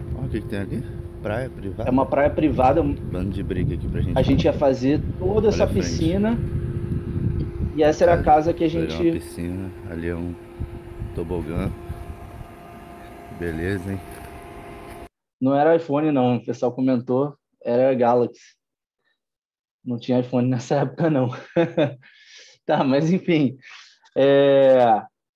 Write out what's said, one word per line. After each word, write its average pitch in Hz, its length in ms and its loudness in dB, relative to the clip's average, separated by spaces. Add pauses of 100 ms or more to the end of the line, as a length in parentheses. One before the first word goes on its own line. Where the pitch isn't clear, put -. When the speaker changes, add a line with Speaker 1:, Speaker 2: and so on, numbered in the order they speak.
(160)
Speaker 1:
Ó, 139 100 -6
o 123 40 -6
que 110 120 -4
que - 60 -12
tem 101 120 -4
aqui? 101 240 -6 (400)
Praia 117 260 -4
privada? 101 400 -6
Speaker 2:
É - 20 2
uma 131 140 2
praia 139 240 2
privada. 143 540 4
Speaker 1:
Bando 95 480 -4
de 95 100 -4
briga 90 320 -2
aqui - 160 -6
pra - 100 -2
gente. - 160 -2
Speaker 2:
A 131 60 4
gente 135 220 4
ia 147 100 4
fazer 135 480 2 (160)
toda 190 220 0
Speaker 1:
Olha 214 80 2
Speaker 2:
essa 202 160 2
Speaker 1:
a 190 40 2
frente. 180 180 0
Speaker 2:
piscina. 196 520 0 (1400)
E 151 60 0
essa 151 220 4
era 175 100 6
a 170 40 4
Speaker 1:
Casa 156 360 4
Speaker 2:
casa - 0 -
que 170 100 -2
a 165 40 2
Speaker 1:
ali 156 80 -2
é 165 40 -2
uma 160 100 -2
Speaker 2:
gente 165 240 0
Speaker 1:
piscina, 92 580 -8 (180)
ali 82 180 -6
é 87 80 -2
um 85 200 -6 (800)
tobogã. 87 560 -4 (1700)
Beleza, 87 520 -4
hein? 95 80 -6 (1400)
Speaker 2:
Não 135 140 2
era 156 200 6
iPhone, 156 360 0
não. 123 240 2
O 117 100 -6
pessoal 123 260 -2
comentou. 127 640 0 (280)
Era 127 320 2
Galaxy. 120 600 2 (1300)
Não 120 140 -4
tinha 123 220 0
iPhone 123 280 0
nessa 127 300 0
<laughs> 139 80 2
época, 160 240 -2
não. 131 200 2
<laughs> - 120 -10 (1300)
Tá, 156 160 2
mas 143 280 2
enfim. 160 460 2 (580)
É, 139 880 6 (320)